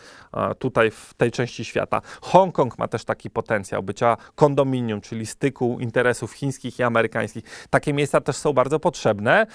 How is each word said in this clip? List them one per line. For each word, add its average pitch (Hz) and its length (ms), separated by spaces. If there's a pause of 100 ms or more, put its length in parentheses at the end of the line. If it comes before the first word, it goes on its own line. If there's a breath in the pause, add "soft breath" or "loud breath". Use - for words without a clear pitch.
(340 loud breath)
e, 104 200
tutaj 117 360
w - 240
tej 120 160
części 120 340
świata. 107 360 (220 loud breath)
Hongkong 175 560
ma 117 100
też - 160
taki - 260
potencjał 101 520
bycia 110 340 (180 loud breath)
kondominium, 131 640
czyli 113 260
styku 123 540
interesów 120 520
chińskich 131 460
i 123 40
amerykańskich. 113 600 (260 loud breath)
Takie 143 220
miejsca 147 280
też 135 160
są 147 160
bardzo 131 280
potrzebne 127 760